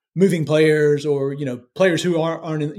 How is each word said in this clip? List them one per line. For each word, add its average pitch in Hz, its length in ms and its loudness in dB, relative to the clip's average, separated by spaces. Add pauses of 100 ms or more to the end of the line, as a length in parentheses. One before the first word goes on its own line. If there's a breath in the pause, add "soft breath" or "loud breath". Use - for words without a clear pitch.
(160)
moving 170 300 2
players 151 580 2
or, 139 300 -2
you 143 120 -8
know, 123 180 -8 (100)
players 175 300 2
who 170 180 0
aren't, 165 220 -4
aren't 156 200 -6
in, 147 160 -6